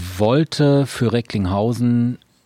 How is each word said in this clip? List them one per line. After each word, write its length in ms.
wollte 680
für 260
Recklinghausen 1040